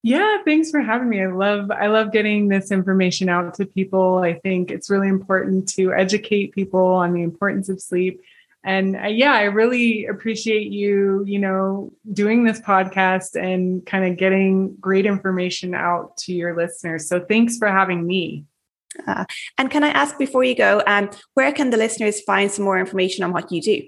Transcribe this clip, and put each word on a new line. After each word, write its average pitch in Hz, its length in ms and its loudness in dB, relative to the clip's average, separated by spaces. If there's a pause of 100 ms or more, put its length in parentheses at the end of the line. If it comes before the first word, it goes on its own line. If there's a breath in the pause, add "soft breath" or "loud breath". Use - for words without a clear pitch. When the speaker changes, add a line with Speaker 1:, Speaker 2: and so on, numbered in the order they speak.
Speaker 1:
Yeah, 381 440 2
thanks 311 260 2
for 294 80 0
having 240 300 0
me. 202 120 0
I 190 60 0
love, 202 440 0
I 208 160 0
love 214 260 2
getting 208 340 2
this 196 240 0
information 190 560 2
out 175 280 0
to 196 100 -2
people. 190 540 0
I 170 160 0
think 180 360 -2
it's - 180 -10
really 196 200 2
important 190 640 0
to 190 200 2
educate 202 600 0
people 190 320 0
on 185 260 2
the 175 100 0
importance 190 460 -2
of 190 140 -6
sleep. 185 400 -4 (420 soft breath)
And, 190 320 0
uh, - 120 -6
yeah, 247 260 2
I 214 100 4
really 226 640 2
appreciate 214 680 -4
you, 202 560 0
you 202 120 -2
know, 190 520 -2 (220)
doing 220 320 2
this 220 160 0
podcast 190 720 2
and 185 500 -2
kind 190 200 0
of 180 120 -2
getting 190 640 2
great 190 260 2
information 185 680 -2
out 175 460 -2
to - 140 -8
your 170 220 -4
listeners. 170 520 -6
So 180 120 -2
thanks 226 380 0
for 214 100 0
having 185 400 2
me. 160 380 -4 (600)
Speaker 2:
Uh, - 200 -4 (320 loud breath)
and 262 120 -2
can 294 140 0
I 294 60 2
ask 285 280 0
before 262 280 0
you 254 100 0
go, 208 320 4
um, 202 220 2 (240 loud breath)
where 269 180 2
can 285 200 -2
the 233 60 2
listeners 220 440 -2
find 196 280 0
some 202 140 -4
more 190 160 2
information 185 460 -2
on 180 80 -2
what 156 180 -6
you 165 100 -4
do? 208 260 0